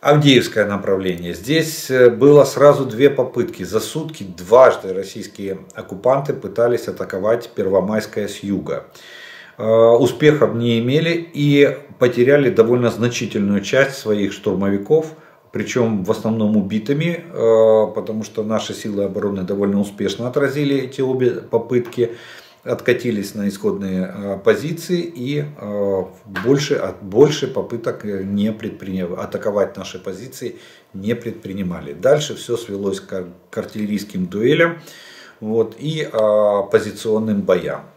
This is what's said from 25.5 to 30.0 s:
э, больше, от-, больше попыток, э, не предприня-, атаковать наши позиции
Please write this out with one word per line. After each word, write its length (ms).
э, 460
больше, 300
от-, 260
больше 460
попыток, 560
э, 200
не 280
предприня-, 680
атаковать 600
наши 200
позиции 580